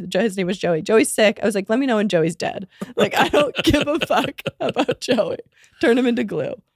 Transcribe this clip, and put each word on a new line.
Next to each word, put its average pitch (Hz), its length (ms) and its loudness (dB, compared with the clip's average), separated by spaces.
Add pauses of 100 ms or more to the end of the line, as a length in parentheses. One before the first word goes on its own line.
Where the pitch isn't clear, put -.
Jo-, 180 120 0
his 202 160 0
name 190 100 -2
was 185 120 -4
Joey. 170 240 0
"Joey's 220 300 2
sick." 214 300 2
I - 40 -2
was 220 80 0
like, 196 140 -4
"Let 220 100 2
me 277 80 0
know 233 100 0
when 208 120 0
Joey's 165 280 0
dead. - 300 -6 (300)
Like, 208 200 0
I - 120 2
don't 294 280 2
<laughs> - 80 -2
give 294 220 2
a 294 140 -2
fuck - 420 -2 (180)
about 254 400 -2
Joey. - 380 -2 (420)
Turn 254 180 4
him 254 80 2
into 240 180 0
glue." 185 300 -4 (220)